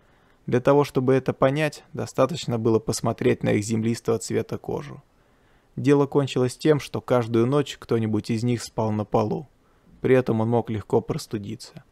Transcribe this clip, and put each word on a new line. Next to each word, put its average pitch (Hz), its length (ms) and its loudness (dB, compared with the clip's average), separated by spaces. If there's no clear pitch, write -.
Для 123 140 2
того, 143 240 4
чтобы 131 280 0
это 131 220 0
понять, 147 580 0
достаточно 127 640 -2
было 110 200 2
посмотреть 117 640 0
на 113 100 0
их 107 120 0
землистого 113 540 -2
цвета 110 400 -4
кожу. 139 440 -10
Дело 143 300 4
кончилось 131 500 0
тем, 160 220 2
что - 220 -8
каждую 117 460 2
ночь 139 340 -2
кто-нибудь 110 500 -2
из 113 140 -2
них 120 180 0
спал 110 300 -4
на 107 120 -4
полу. 113 440 -2
При 123 140 4
этом 117 260 2
он 110 80 0
мог 117 220 0
легко 110 300 0
простудиться. - 920 -10